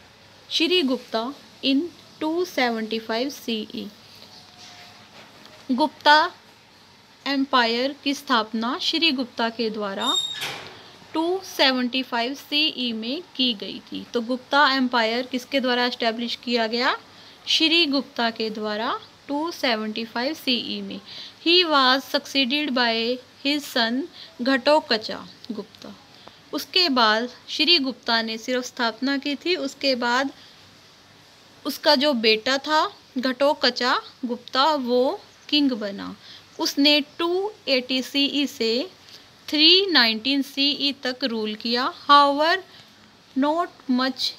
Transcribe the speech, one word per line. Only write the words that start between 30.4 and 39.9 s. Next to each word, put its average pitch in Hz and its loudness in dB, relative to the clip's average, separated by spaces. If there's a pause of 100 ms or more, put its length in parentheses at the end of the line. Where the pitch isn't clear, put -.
उसका 294 2
जो 294 4
बेटा 226 2
था 311 0 (260)
Ghatokacha 262 0 (220)
Gupta 262 0
वो 254 0 (280)
किंग 285 2
बना। 202 -8 (420)
उसने 294 2
टू 359 -4 (160)
एटी 254 -2
सीई 277 0
से 240 -4 (580)
थ्री 339 6
नाइनटीन 262 2